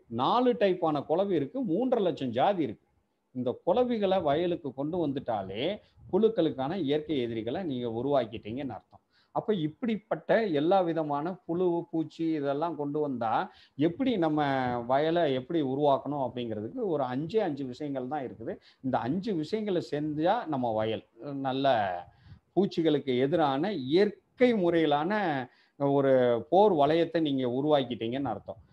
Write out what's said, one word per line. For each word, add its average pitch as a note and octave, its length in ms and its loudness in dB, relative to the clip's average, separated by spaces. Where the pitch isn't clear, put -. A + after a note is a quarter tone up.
நாலு G3+ 400 2
டைப்பான E3+ 500 0
குளவி F#3+ 320 0
இருக்கு, C#3 280 -2
மூன்றரை A3+ 400 0
லட்சம் C3+ 300 -2
ஜாதி E3+ 280 2
இருக்கு. A2 240 -6
இந்த B2+ 160 -2
குளவிகளை G#3 640 2
வயலுக்கு D#3+ 500 0
கொண்டு D3+ 260 -4
வந்துட்டாலே A#2+ 640 -4
புழுக்களுக்கான F3 720 2
இயற்கை D3+ 400 -2
எதிரிகளை A#2 440 -4
நீங்க B2 280 -4
உருவாக்கிட்டீங்கன்னு A#2 840 -4
அர்த்தம். - 240 -20
அப்ப G#3+ 240 -2
இப்படிப்பட்ட D#3 720 -4
எல்லா D#3 280 2
விதமான D#3 460 -2
புழு, E3+ 260 -4
பூச்சி E3 460 -4
இதெல்லாம் D3 440 -2
கொண்டு C#3+ 240 -4
வந்தா A#2+ 320 -2
எப்படி F3 380 2
நம்ம D3+ 300 2
வயலை D#3 480 2
எப்படி C3 320 -2
உருவாக்கணும் C#3 600 2
அப்படிங்கிறதுக்கு A#2 640 -6
ஒரு D3 180 0
அஞ்சே D3+ 380 -2
அஞ்சு C#3+ 240 -4
விஷயங்கள் C3 460 -6
தான் D3 140 -6
இருக்குது. A2+ 280 -10
இந்த B2+ 160 0
அஞ்சு F3 360 -2
விஷயங்களை F3+ 520 -2
செஞ்சா D3+ 500 0
நம்ம B2+ 260 -2
வயல் A2 320 -2
நல்ல C3+ 340 2
பூச்சிகளுக்கு D#3+ 680 2
எதிரான D3 540 2
இயற்கை G3+ 720 2
முறையிலான E3+ 580 2
ஒரு C#3 320 4
போர் G3 280 6
வளையத்தை E3 460 2
நீங்க C#3 320 0
உருவாக்கிட்டீங்கன்னு B2+ 840 0
அர்த்தம். G2+ 260 -12